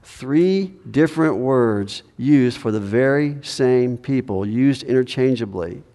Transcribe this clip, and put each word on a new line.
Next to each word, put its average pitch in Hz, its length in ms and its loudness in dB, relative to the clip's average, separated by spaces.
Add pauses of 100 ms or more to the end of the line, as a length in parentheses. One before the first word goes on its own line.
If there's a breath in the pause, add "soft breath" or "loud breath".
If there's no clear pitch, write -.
Three 185 720 0 (160)
different 156 480 0
words 117 680 0 (140)
used 127 400 2
for 113 140 -4
the 107 80 -2
very 135 640 0
same 127 540 0
people, 120 500 -4
used 127 380 2
interchangeably. 120 1000 -2 (120)